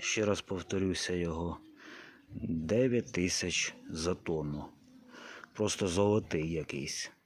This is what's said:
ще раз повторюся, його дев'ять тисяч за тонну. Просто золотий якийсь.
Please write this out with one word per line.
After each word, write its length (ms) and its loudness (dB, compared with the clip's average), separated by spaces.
ще 240 0
раз 160 4
повторюся, 720 0
його 460 0
дев'ять 640 2
тисяч 600 0
за 240 0
тонну. 500 -4
Просто 360 0
золотий 640 4
якийсь. 600 -4